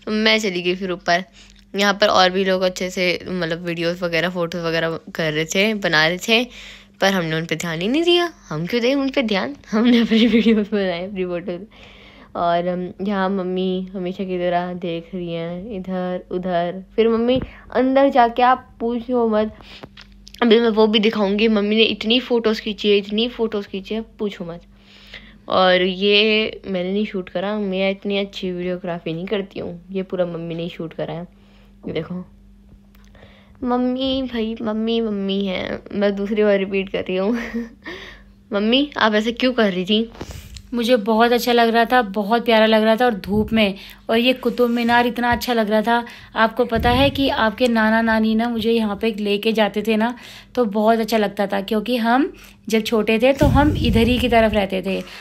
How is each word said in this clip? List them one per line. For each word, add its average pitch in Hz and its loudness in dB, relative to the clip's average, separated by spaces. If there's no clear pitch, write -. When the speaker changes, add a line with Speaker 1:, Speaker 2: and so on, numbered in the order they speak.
Speaker 1:
तो 220 -6
मैं 220 2
चली 185 -2
गई 180 0
फिर 185 -6
ऊपर। 175 0
यहाँ 202 2
पर 202 2
और 185 4
भी 190 -2
लोग 190 0
अच्छे 185 -2
से 180 -2
मतलब 175 -6
वीडियोज़ 170 -4
वगैरह, 170 -2
फ़ोटोज़ 175 -4
वगैरह 165 -2
कर 160 -2
रहे 160 -2
थे, 202 0
बना 165 2
रहे 180 -2
थे, 226 2
पर 196 4
हमने 165 -2
उन 160 -4
पर 165 -4
ध्यान 165 -6
ही 190 -4
नहीं 294 0
दिया। 349 0
हम 156 -6
क्यों 233 -2
दें 254 0
उन 269 -2
पर 269 0
ध्यान, 220 -4
हमने 233 4
अपनी 220 4
<laughs> - -
वीडियोज़ 214 2
बनाए, 190 -2
अपनी 190 -6
फ़ोटोज़। 175 -6
और, 175 0
अम, 180 -6
यहाँ 190 0
मम्मी 185 -2
हमेशा 190 -6
की 185 -4
तरह 180 -2
देख 170 -8
रही 175 -6
हैं 175 -8
इधर 180 -6
उधर। 180 -4
फिर 226 4
मम्मी 233 2
अंदर 262 4
जाके 240 4
आप 247 2
पूछो 233 0
मत, 214 0
अभी 233 6
मैं 233 4
वो 220 4
भी 220 2
दिखाऊंगी। 208 2
मम्मी 208 2
ने 220 4
इतनी 220 0
फ़ोटोज़ 226 0
खींची 208 -2
है, 202 6
इतनी 208 -2
फ़ोटोज़ 220 -4
खींची 196 -8
है, 226 -4
पूछो 196 -6
मत। 170 -12
और 185 4
ये 208 0
मैंने 185 -4
नहीं 208 -2
शूट 185 -8
करा, 202 -4
मैं 190 -2
इतनी 202 -4
अच्छी 196 -6
वीडियोग्राफी 175 -6
नहीं 170 -6
करती 196 -6
हूँ, 175 -12
ये 190 -4
पूरा 180 -4
मम्मी 165 -8
ने 165 -6
ही 175 -8
शूट 165 -10
करा 151 -8
है। 170 -10
ये - -8
देखो, 180 -8
मम्मी 254 -2
भाई, 226 -4
मम्मी, 226 -2
मम्मी 202 -2
है। - -6
मैं 202 0
दूसरी 208 0
बार 202 4
रिपीट 196 -2
कर - -4
रही 185 -4
हूँ। 208 0
<laughs> - -16
मम्मी, 233 2
आप 214 2
ऐसे 214 0
क्यों 247 0
कर 214 2
रही 180 -4
थी? 214 0
Speaker 2:
मुझे 240 2
बहुत 226 2
अच्छा 240 2
लग 233 4
रहा 233 4
था, 254 4
बहुत 220 -2
प्यारा 220 6
लग 220 4
रहा 220 4
था 247 2
और 247 2
धूप 208 -2
में, 208 2
और 226 2
ये 247 4
कुतुब 240 0
मीनार 240 2
इतना 240 0
अच्छा 240 -2
लग 220 0
रहा 214 4
था। 233 2
आपको 226 2
पता 233 0
है 269 4
कि 277 0
आपके 220 0
नाना 226 2
नानी 220 2
ना 233 0
मुझे 226 0
यहाँ 220 0
पे 226 0
लेके 202 -2
जाते 208 2
थे 220 2
ना, 240 0
तो 247 2
बहुत 220 2
अच्छा 220 0
लगता 202 0
था, 196 -2
क्योंकि 214 -2
हम 247 2
जब 220 2
छोटे 220 0
थे 262 4
तो 285 2
हम 285 4
इधर 226 2
ही 247 2
की 247 0
तरफ 220 4
रहते 196 0
थे, 185 -4